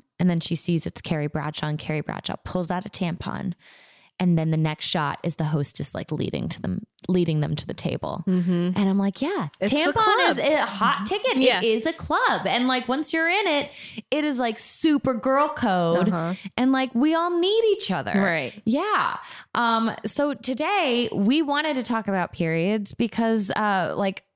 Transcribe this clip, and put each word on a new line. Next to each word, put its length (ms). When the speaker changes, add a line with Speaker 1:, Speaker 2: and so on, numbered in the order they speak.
Speaker 1:
And 100
then 120
she 140
sees 300
it's 160
Carrie 260
Bradshaw, 400
and 120
Carrie 220
Bradshaw 420
pulls 280
out 140
a 40
tampon. 640
And 180
then 140
the 60
next 300
shot 360
is 120
the 100
hostess, 500
like, 160
leading 380
to 120
them, 240
leading 320
them 160
to 100
the 100
table. 520
Speaker 2:
Mm-hmm. 480
Speaker 1:
And 20
I'm 100
like, 220
"Yeah, 260
Speaker 2:
It's 100
the 80
Speaker 1:
tampon 500
is 80
Speaker 2:
club. 140
Speaker 1:
a 140
hot 400
ticket. 320
Speaker 2:
Yeah. 240
Speaker 1:
It 40
is 200
a 80
club." 540
And, 200
like, 220
once 240
you're 160
in 180
it, 240
it 140
is, 140
like, 200
super 540
girl 360
code. 600
Speaker 2:
Uh-huh. 240
Speaker 1:
And, 160
like, 200
we 200
all 260
need 240
each 140
other. 220
Speaker 2:
Right. 520
Speaker 1:
Yeah. 520
Um, 360
so 280
today 800
we 300
wanted 320
to 80
talk 260
about 240
periods 600
because, 580
uh, 440
like, 280